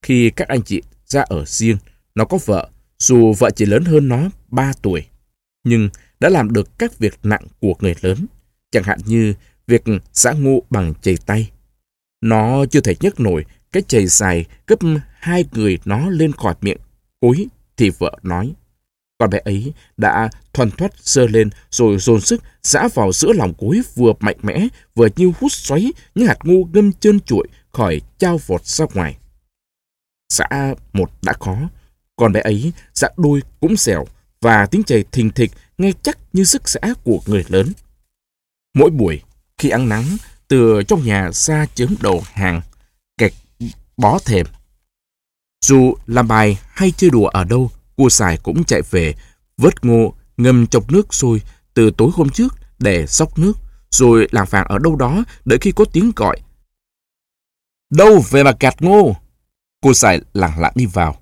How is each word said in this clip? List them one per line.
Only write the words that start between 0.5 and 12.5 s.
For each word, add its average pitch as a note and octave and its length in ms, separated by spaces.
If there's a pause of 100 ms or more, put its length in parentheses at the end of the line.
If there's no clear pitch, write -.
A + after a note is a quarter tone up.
chị - 200 (240)
ra C#3 160
ở D#2 220
riêng, A2+ 320 (380)
nó A2 100
có F#3 200
vợ, G2 260 (280)
dù A#2 340
vợ G2+ 180
chỉ G#2+ 160
lớn A2 180
hơn D3+ 240
nó C3 200 (200)
ba C3+ 240 (100)
tuổi, F2+ 240 (580)
nhưng A2+ 240 (320)
đã C#3+ 80
làm C3 240
được G#2 260
các A#3 200
việc G#2 240
nặng G#2 240 (140)
của F#2+ 200
người F2+ 200
lớn. G2 260 (440)
Chẳng G#2 140
hạn G#2 220
như A2 280 (320)
việc A#2 160 (300)
giã - 200
ngô C3+ 380
bằng F2 320
chày F#2 140 (100)
tay. G#2+ 240 (680)
Nó A2+ 460